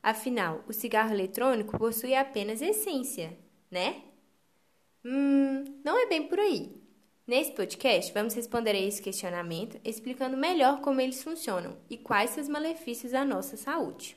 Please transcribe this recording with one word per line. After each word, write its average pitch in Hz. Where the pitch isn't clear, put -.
Afinal, 220
o 220
cigarro 220
eletrônico 208
possui 226
apenas 226
essência, 277
né? 185
Hum, 277
não 370
é 494
bem 320
por 359
aí. 311
Nesse 240
podcast, 196
vamos 214
responder 226
a 202
esse 202
questionamento, 175
explicando 254
melhor 285
como 277
eles 254
funcionam 302
e 233
quais 220
seus 285
malefícios 294
à 269
nossa 202
saúde. -